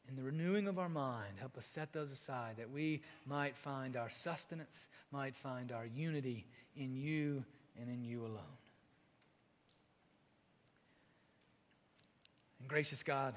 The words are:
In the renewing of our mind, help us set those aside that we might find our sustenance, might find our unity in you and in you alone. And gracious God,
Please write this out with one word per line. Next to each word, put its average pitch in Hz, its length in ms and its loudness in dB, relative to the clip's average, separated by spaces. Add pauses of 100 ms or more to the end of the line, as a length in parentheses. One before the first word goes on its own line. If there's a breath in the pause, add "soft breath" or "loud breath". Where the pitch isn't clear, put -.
In 131 100 -4
the 131 60 -2
renewing 170 440 4
of 190 100 2
our 180 120 2
mind, 123 500 0
help 131 180 -6
us 120 80 -8
set 156 280 -4
those 151 180 -2
aside 120 460 -4
that 113 120 -6
we 151 320 2 (240 loud breath)
might 143 300 2
find 131 400 -2
our 117 140 0
sustenance, - 800 -6 (200 loud breath)
might 135 280 -2
find 127 340 -4
our 117 140 -2
unity 131 600 0 (300 loud breath)
in 131 220 -2
you 147 480 2 (340 loud breath)
and 120 100 -4
in 123 140 -2
you 120 220 -2
alone. 113 320 -6 (4000 soft breath)
And 131 80 -8
gracious 147 360 4
God, 135 340 4